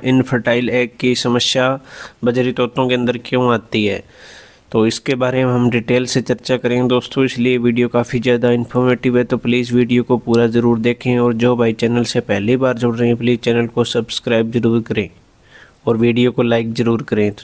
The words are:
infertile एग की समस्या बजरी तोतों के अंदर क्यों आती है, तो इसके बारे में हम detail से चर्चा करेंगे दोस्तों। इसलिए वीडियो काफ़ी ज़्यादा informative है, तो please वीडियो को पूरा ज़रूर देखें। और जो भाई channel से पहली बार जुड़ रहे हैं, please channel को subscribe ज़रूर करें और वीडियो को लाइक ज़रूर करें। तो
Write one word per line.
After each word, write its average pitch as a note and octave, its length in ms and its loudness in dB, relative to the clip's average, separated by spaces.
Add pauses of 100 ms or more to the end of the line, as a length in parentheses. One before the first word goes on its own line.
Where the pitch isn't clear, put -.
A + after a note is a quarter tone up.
infertile B2 680 0
एग B2 180 0 (100)
की B2 160 2
समस्या B2+ 640 0 (460)
बजरी B2 280 0
तोतों B2+ 360 -2
के B2+ 60 0
अंदर B2 240 0
क्यों B2 340 0
आती A2 320 -2
है, G2 180 -4 (680)
तो A2 160 2
इसके C3 300 -2
बारे B2+ 280 0
में B2 80 0
हम B2 160 2
detail B2 380 0
से B2 140 0
चर्चा B2 360 -2
करेंगे B2 320 0
दोस्तों। B2 360 0
इसलिए B2 340 0
वीडियो A#2+ 300 2
काफ़ी A#2+ 300 -2
ज़्यादा A#2+ 320 2
informative B2 680 0
है, B2 60 2
तो A#2 160 -2
please A#2+ 360 -2
वीडियो B2 280 2
को B2 160 0
पूरा A#2 300 2
ज़रूर A#2 320 2
देखें। A#2+ 360 0
और A#2+ 180 2
जो A#2+ 200 2
भाई A2+ 200 0
channel A#2+ 300 0
से B2 160 -4
पहली G#2 360 0
बार B2+ 200 0
जुड़ A#2+ 180 -2
रहे A#2+ 140 2
हैं, A#2+ 80 0
please A#2+ 220 0
channel A#2 280 0
को A#2+ 180 -2
subscribe A2+ 680 -2
ज़रूर A#2 320 0
करें G#2 260 -6 (760)
और A#2 120 0
वीडियो A#2+ 340 2
को B2+ 120 0
लाइक A#2 300 0
ज़रूर A2+ 300 0
करें। G#2 280 0
तो - 120 -14